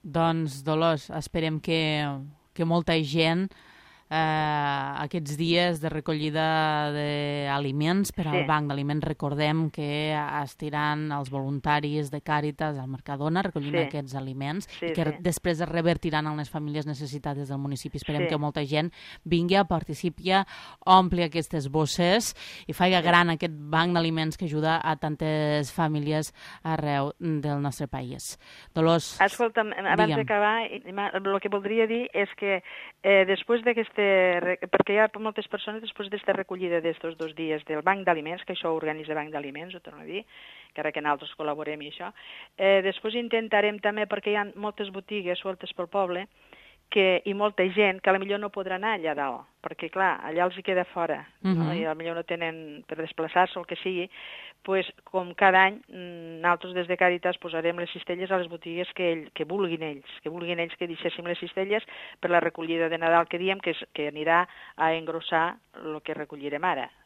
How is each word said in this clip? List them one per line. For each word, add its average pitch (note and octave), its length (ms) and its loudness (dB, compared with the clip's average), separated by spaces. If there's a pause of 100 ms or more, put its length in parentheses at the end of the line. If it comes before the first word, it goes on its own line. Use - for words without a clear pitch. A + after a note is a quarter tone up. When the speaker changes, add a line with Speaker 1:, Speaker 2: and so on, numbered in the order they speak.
Speaker 1:
Doncs, D#3+ 600 0
Dolors, D#3 480 2
esperem D#3 480 -2
que, D#3+ 220 0 (720)
que E3+ 120 -2
molta E3+ 380 2
gent, E3 460 2 (600)
eh, D#3 40 -2 (920)
aquests D3 320 -4
dies E3+ 420 4
de D#3 100 -4
recollida D#3 1000 0
d'aliments D3 1200 0
per E3+ 160 -4
al D3+ 140 2
Speaker 2:
Sí. C#3 60 0
Speaker 1:
banc D3+ 200 2
d'aliments, C#3+ 400 0
recordem D3+ 640 0
que D3+ 400 -2 (320)
estiran D3+ 720 -2
els C#3 180 -4
voluntaris D3 800 0
de D3 100 -6
Càritas D3+ 560 -2
al C3 120 -8
Mercadona C#3+ 520 -2
recollint D#3 360 -2
Speaker 2:
Sí. E3 80 2
Speaker 1:
aquests C#3 300 -6
aliments C#3 520 -6 (120)
Speaker 2:
Sí, E3+ 80 -4
Speaker 1:
i E3 60 -2
que E3 120 0
Speaker 2:
sí. D3+ 160 -2
Speaker 1:
després E3+ 400 0
es E3+ 80 -2
revertiran D#3+ 580 0
en D3+ 80 -2
les D3+ 140 -6
famílies D3+ 360 -4
necessitades C#3+ 640 -6
del C#3 100 -4
municipi. C#3 400 -6
Esperem D3 260 -2
Speaker 2:
Sí. E3+ 60 0
Speaker 1:
que D#3 80 0
molta D3 280 -2
gent D3+ 260 0 (320)
vingui F3 320 4
a G3 80 8
participar, F3 840 0 (400)
ompli F#3 380 8
aquestes D3+ 480 -2
bosses E3+ 640 4 (320)
i - 60 -6
faci F#3 220 4
Speaker 2:
Sí. F3 60 6
Speaker 1:
gran F3 280 6
aquest D#3+ 260 -2
banc D#3+ 380 2
d'aliments D#3+ 440 0
que G3 80 -6
ajuda D#3 380 0
a D#3 140 0
tantes D3+ 720 0
famílies D3+ 640 0 (300)
arreu D3 560 0
del D3 420 -2
nostre C#3+ 260 -4
país. C3 500 -10 (380)
Dolors, E3 460 4
Speaker 2:
Escolta'm, A3 500 2
abans G3 380 4
Speaker 1:
digue'm. - 160 2
Speaker 2:
d'acabar, G#3+ 440 2
i, G3+ 160 -12
i F3 60 -12
ma-, G3+ 220 -4
el G3 260 0
que G3+ 100 -4
voldria G#3 380 2
dir A#3 260 -2
és G3 220 0
que, G3 260 0 (420)
eh, F#3+ 220 8
després A3+ 380 0
d'aqueste A3+ 380 0
re-, F3+ 600 4
perquè G3 320 2
hi G#3 60 4
ha A3 100 6 (100)
moltes G#3+ 280 -6
persones, G#3+ 340 -8
després G#3 280 -10
d'esta G3 240 -2
recollida F3+ 480 -2
d'estos E3 360 -4
dos D#3+ 180 -8
dies D#3 300 -4
del D3+ 180 -4
Banc F#3+ 220 2
d'Aliments, E3 400 -2
que F#3 80 -8
això E3+ 160 -4
ho D#3+ 60 0
organitza D#3 380 -6
Banc D3+ 180 -6
d'Aliments, D3+ 440 -10
ho F3 40 -16
torno D3+ 220 -20
a D#3 40 -18
dir, F3+ 200 -8 (440)
encara D#3 220 -4
que D#3 100 -4
nosaltres D3 360 -2
col·laborem D3+ 460 -6
i D3 80 -14
això, - 200 -12 (460)
eh, G3 260 6
després G3 320 -2
intentarem A3 640 2
també, G#3 280 0
perquè G#3 240 -2
hi G#3 60 2
ha G#3 180 -2
moltes G#3 360 -8
botigues F#3+ 480 -4
sueltes F#3 340 -8
pel F3 140 -6
poble, F#3 400 -2 (600)
que, F#3 360 4
i G3+ 80 -2
molta G3+ 380 2
gent F#3+ 300 4
que - 80 4
a F#3+ 40 6
la F#3+ 60 4
millor G3+ 200 -2
no G#3 120 -6
podrà F#3+ 240 -4
anar G#3 220 -2
allà D#3 180 -2
dalt, C3+ 300 -4 (180)
perquè, - 260 -8
clar, F#3+ 360 0
allà D#3+ 180 0
els F3+ 140 0
hi F#3+ 60 -14
queda F3+ 200 2
fora, D#3 420 -4 (160)
no? F#3+ 120 2
Speaker 1:
Mhm. E3 240 2
Speaker 2:
I D#3+ 80 -2
a D#3 40 0
la D#3 60 -2
millor E3 200 -6
no E3+ 80 -4
tenen D#3+ 600 -6
per D3 120 -8
desplaçar-se D#3+ 600 0
o F3 40 -8
el E3+ 60 -12
que F3 100 -8
sigui, F#3 320 -4 (520)
pues, F#3+ 240 0 (200)
com F3+ 280 -4
cada F#3+ 300 8
any, G3 240 2
mm, E3+ 540 -12
nosaltres F3 340 0
des F3+ 120 -2
de F3+ 100 0
Càritas F3+ 420 2
posarem E3+ 400 -2
les E3+ 120 -6
cistelles F3+ 380 -6
a F#3+ 80 2
les F3 120 -2
botigues E3+ 440 -6
que F3 200 0
ell-, D#3 200 -6
que D#3 120 -4
vulguin E3+ 360 -2
ells, D3 240 -8 (160)
que D3+ 80 -6
vulguin E3+ 300 -4
ells E3+ 180 -4
que F3+ 100 -4
deixéssim E3+ 380 -6
les F3 140 -4
cistelles G3 420 -2 (380)
per F3+ 100 -4
la F3 120 6
recollida E3 480 0
de E3 80 -2
Nadal, E3 300 4
que F3 120 -6
diem F#3+ 220 0
que E3+ 100 0
és, - 60 -4 (160)
que D3 160 -4
anirà E3 380 2 (280)
a D#3+ 180 2
engrossar E3 640 -2 (240)
lo D#3 200 -8
que D#3 120 -8
recollirem D3 500 -6
ara. C#3 280 -2 (140)